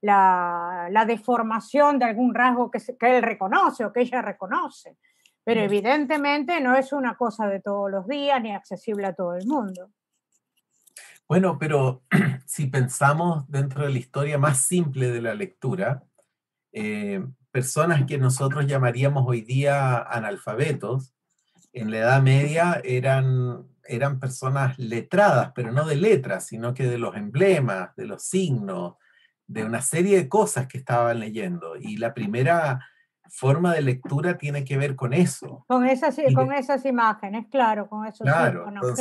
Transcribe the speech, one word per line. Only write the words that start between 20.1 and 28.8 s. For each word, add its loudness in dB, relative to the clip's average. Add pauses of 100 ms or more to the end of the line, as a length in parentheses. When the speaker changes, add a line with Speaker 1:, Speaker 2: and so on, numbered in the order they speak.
Speaker 2:
en -6
la -4
Edad 4
Media 4
eran, 0 (200)
eran -2
personas -2
letradas, 2
pero -6
no 0
de -2
letras, 2
sino -6
que -2
de -2
los -4
emblemas, 0
de -12
los -12
signos, -2 (500)